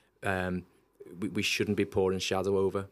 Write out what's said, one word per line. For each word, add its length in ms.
um, 400
we, 80
we 160
shouldn't 340
be 80
pouring 340
shadow 380
over, 340